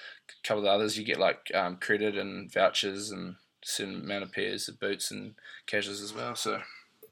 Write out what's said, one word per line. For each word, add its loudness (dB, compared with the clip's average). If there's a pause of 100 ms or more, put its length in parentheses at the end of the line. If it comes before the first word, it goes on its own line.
(280)
a -8
couple 2
of 0
the 8
others, 4
you -4
get, 2
like, 4
um, 2
credit 2
and -6
vouchers 2
and -8 (280)
a -12
certain -4
amount -4
of -12
pairs -2
of -12
boots -2
and -10 (320)
casuals -2
as -8
well. -4
So -2 (500)